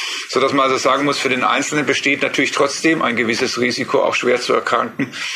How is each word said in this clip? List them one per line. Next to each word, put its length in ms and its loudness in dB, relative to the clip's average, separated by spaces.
Sodass 260 0
man 120 2
also 120 2
sagen 280 2
muss, 140 0
für 100 0
den 140 -2
Einzelnen 420 0
besteht 380 0
natürlich 280 0
trotzdem 520 0
ein 120 2
gewisses 440 -2
Risiko, 420 0
auch 140 2
schwer 260 2
zu 120 0
erkranken 600 -2